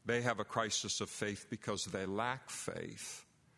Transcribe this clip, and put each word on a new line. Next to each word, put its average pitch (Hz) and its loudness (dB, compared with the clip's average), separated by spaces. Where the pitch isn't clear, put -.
They 120 4
have 117 4
a 104 0
crisis 110 2
of 101 0
faith 104 -2
because 104 -2
they 95 -2
lack 117 0
faith. - -6